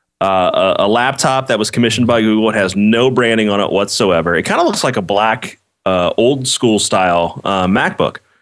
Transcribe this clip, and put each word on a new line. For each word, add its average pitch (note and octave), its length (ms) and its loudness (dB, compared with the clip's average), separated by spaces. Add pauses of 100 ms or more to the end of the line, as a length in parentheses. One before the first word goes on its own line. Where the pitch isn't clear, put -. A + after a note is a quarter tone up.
(220)
uh, F#2 560 2
a, F#2+ 80 2
a - 20 2
laptop C3 600 0
that A#2 100 0
was G#2+ 120 -4
commissioned A#2+ 360 0
by A#2 160 2
Google. A2 260 2
It G#2+ 60 -2
has F#2+ 200 0
no A2+ 360 2
branding A2+ 400 0
on G2+ 100 0
it F#2+ 100 -2
whatsoever. F2+ 640 0
It E2 120 -2
kinda C#4 180 0
looks A3 180 -2
like B2+ 140 -2
a A2 60 -4
black, G#2 560 -2 (260)
uh, F2+ 320 0
old B2+ 320 0
school A2 300 2
style, F2 640 0
uh, F#2+ 220 0
MacBook. C3 520 -2 (240)